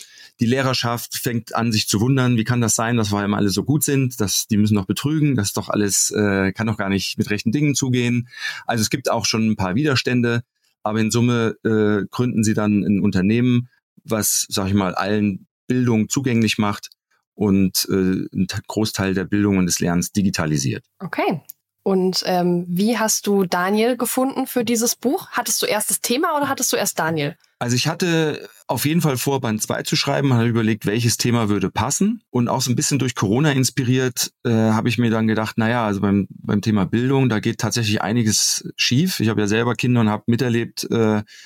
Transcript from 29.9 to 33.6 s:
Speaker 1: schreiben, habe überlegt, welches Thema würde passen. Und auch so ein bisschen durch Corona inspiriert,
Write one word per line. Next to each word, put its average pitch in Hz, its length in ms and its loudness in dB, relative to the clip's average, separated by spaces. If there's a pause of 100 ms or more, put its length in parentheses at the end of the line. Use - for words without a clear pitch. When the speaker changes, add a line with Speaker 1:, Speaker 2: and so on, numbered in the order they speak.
Speaker 1:
schreiben, 139 360 0
habe 117 140 4
überlegt, 113 380 0
welches 117 320 0
Thema 117 320 0
würde 95 200 2
passen. 214 600 -2
Und 120 180 0
auch 131 140 0
so 131 100 -2
ein 120 60 0
bisschen - 220 0
durch 123 160 -2
Corona 139 360 2
inspiriert, 127 800 0 (140)